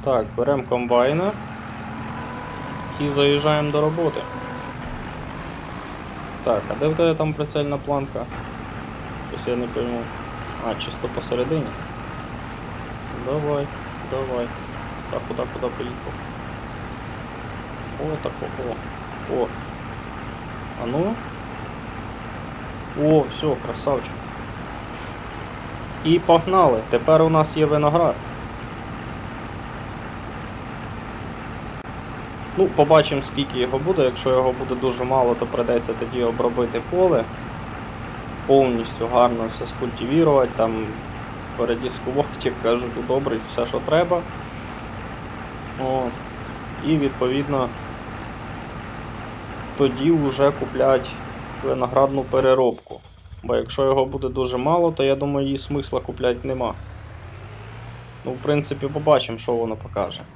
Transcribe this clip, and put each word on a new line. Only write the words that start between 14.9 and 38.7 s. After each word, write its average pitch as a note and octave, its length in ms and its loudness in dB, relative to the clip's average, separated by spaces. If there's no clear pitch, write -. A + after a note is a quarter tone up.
Так, B2 180 -2
куди, B2 140 -2
куди - 140 -4
поїхав? - 360 -6
О, D3+ 220 -2
так, - 100 -2
о, B2 260 -6
о. - 760 -4
О. A2+ 60 0
А A#2 40 -4
ну. E3 280 2
О, D3+ 260 8
все, D3 240 0
красавчик. C#3+ 480 -2
І E3 140 6
погнали! E3+ 640 8
Тепер D#3 320 8
у D#3+ 60 8
нас D#3 280 6
є D#3 100 6
виноград. D3+ 480 6
Ну, F#3 100 6
побачимо, D3+ 560 6
скільки C3+ 380 -2
його B2 180 2
буде. D#3+ 260 4
Якщо B2+ 260 2
його B2+ 220 6
буде B2+ 220 -2
дуже B2 300 0
мало, B2+ 300 6
то A#2+ 120 0
прийдеться A#2+ 460 2
тоді A#2 320 0
обробити A#2 560 2
поле. E3+ 340 6
Повністю A#2 600 4